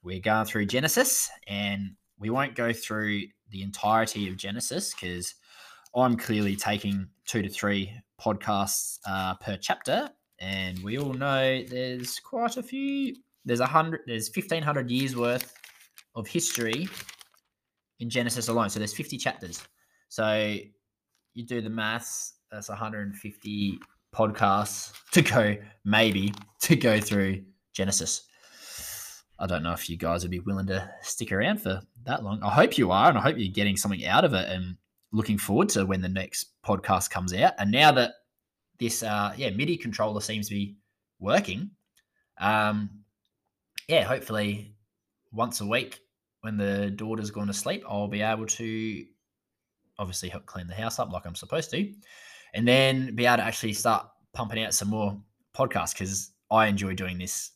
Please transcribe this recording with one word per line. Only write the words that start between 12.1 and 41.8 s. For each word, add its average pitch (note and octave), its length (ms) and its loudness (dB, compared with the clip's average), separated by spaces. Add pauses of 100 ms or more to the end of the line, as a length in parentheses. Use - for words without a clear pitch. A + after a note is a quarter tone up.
quite A#3 380 -4
a B3 60 -8
few, C#4 520 -4 (300)
there's A#2+ 160 2
a B2+ 40 4
hundred, D#3+ 400 2
there's A2+ 220 -6
fifteen E3 340 -2
hundred C#3+ 300 -2
years B2+ 240 0
worth A#2+ 380 -2 (640)
of A2 120 -6
history A#2+ 640 -2 (1120)
in A#2 80 -6
Genesis A#2+ 400 0
alone. A2+ 200 2
So G#2+ 100 -4
there's G#2 140 -4
fifty B2 240 -8
chapters. - 460 -6 (460)
So G#2+ 480 2 (760)
you A#2 120 -12
do A#2+ 160 -4
the G#2+ 80 -6
maths, A2+ 640 -4 (180)
that's G#2+ 180 -12
a G2+ 60 -8
hundred G#2+ 320 -6
and G2+ 100 -10
fifty G#2 640 -4 (340)
podcasts G#2 800 2 (160)
to E3+ 140 6
go, G#2 340 4 (260)
maybe, G#2 480 4 (280)
to - 160 6
go A2 260 4
through G2 420 0 (300)
Genesis. - 540 -2 (1120)
I F#2 80 -2
don't E2+ 160 0
know E2+ 80 0
if - 180 -6
you E2+ 80 -6
guys F2 260 0
would F2 60 -4
be F2+ 100 -4
willing F#2+ 280 -2
to F#2+ 200 -2 (140)
stick - 300 -6
around D3+ 320 0
for F#2+ 180 -2 (220)
that A#2+ 200 -4
long. G2+ 200 -4
I G2+ 80 2
hope - 260 6
you G2+ 140 4
are, G#2 180 8
and C3 80 4
I G2 40 2
hope C#3 180 2
you're F#2+ 120 0
getting G2+ 240 2
something F#2+ 300 -2
out A2 180 6
of C#3 120 4
it F#2 140 2
and F2+ 280 -6 (340)
looking G#2+ 280 2
forward D#3 300 4
to G2 180 2
when F#2+ 140 0
the F#2 80 -2
next - 440 -6 (100)
podcast F#2+ 460 2
comes F2+ 240 -2
out. B2+ 240 4
And G2+ 140 2
now D3 220 8
that A#2+ 200 4 (640)
this, - 240 -2
uh, G#2 340 0
yeah, B2 140 -2
midi C#3+ 260 0
controller G#2+ 460 -2
seems G#2+ 280 -4
to G#2 40 -6
be G2+ 220 -2 (420)
working, B2+ 540 0 (640)